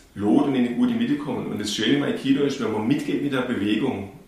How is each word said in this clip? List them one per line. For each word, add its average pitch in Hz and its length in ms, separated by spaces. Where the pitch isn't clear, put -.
Lot 110 320
und 139 80
in 123 120
eine 117 80
gute 123 200
Mitte 120 220
kommen. 120 300
Und 107 140
das 104 140
Schöne 117 240
im 143 40
Aikido 135 420
ist, 123 180
wenn 107 100
man 107 160
mitgeht 151 340
mit 139 120
der 127 80
Bewegung, 107 680